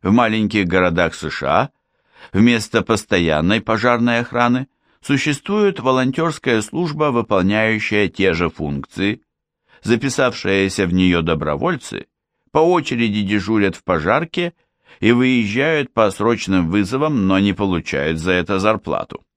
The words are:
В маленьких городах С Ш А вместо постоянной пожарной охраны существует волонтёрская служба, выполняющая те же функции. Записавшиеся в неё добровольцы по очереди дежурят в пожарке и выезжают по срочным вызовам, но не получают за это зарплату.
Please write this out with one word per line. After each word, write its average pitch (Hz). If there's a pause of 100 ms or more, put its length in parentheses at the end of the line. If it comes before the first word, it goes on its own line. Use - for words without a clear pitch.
В 92
маленьких 107
городах 87
С 82
Ш -
А 95 (640)
вместо 113
постоянной 90
пожарной 117
охраны 120 (340)
существует 170
волонтёрская 131
служба, 151
выполняющая 107
те 95
же 82
функции. 82 (580)
Записавшиеся 110
в 85
неё 90
добровольцы 80 (460)
по 139
очереди 120
дежурят 101
в -
пожарке 135 (460)
и 110
выезжают 127
по 107
срочным 98
вызовам, 110
но 95
не 101
получают 82
за 90
это 90
зарплату. 98 (120)